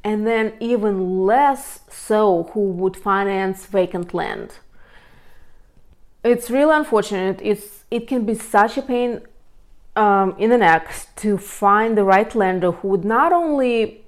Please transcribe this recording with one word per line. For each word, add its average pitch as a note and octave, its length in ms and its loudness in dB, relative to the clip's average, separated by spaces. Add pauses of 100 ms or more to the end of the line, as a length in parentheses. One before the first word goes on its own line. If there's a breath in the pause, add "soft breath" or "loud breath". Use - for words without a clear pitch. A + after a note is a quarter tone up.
and G#3+ 220 -2
then A3 340 -2
even G3 640 -2
less C4 540 0 (100)
so G3+ 600 0
who G3+ 180 -2
would F#3 260 -4
finance G3 720 -2
vacant F3+ 480 -2
land. D#3 440 -8 (1700 soft breath)
It's A#3+ 260 0
really D4 240 4
unfortunate. G3+ 680 -2
It's, - 480 -6
it A#3 180 -4
can B3 160 -2
be A3 100 -2
such A3 420 0
a C4+ 60 -4
pain, A#3+ 400 -4 (760)
um, G3 420 2
in A3 120 0
the B3 80 4
neck D#3+ 340 2 (240)
to G#3 220 -2
find G#3 580 0
the G#3 80 4
right G3 300 4
lender F#3 380 0
who G3 160 -6
would F#3+ 160 0
not B3+ 280 2
only C4 760 0